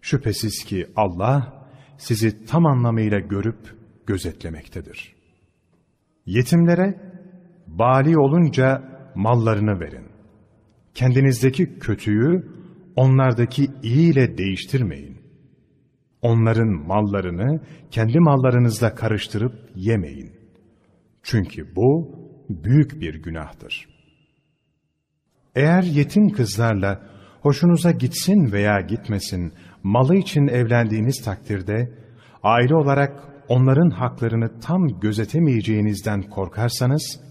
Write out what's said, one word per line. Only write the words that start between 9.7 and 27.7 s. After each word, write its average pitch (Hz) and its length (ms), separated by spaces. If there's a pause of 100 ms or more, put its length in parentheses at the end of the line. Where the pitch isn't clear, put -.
verin. 67 260 (880)
Kendinizdeki 131 840
kötüyü 117 680 (500)
onlardaki 131 760 (120)
iyi 139 300
ile 120 260
değiştirmeyin. 90 800 (1040)
Onların 113 640
mallarını 101 720 (300)
kendi 117 300
mallarınızla 123 720
karıştırıp - 800
yemeyin. 90 580 (920)
Çünkü 85 540
bu 139 380 (340)
büyük 113 520
bir 80 140
günahtır. - 800 (1600)
Eğer 160 260
yetim 170 460
kızlarla 101 720 (400)
hoşunuza 170 500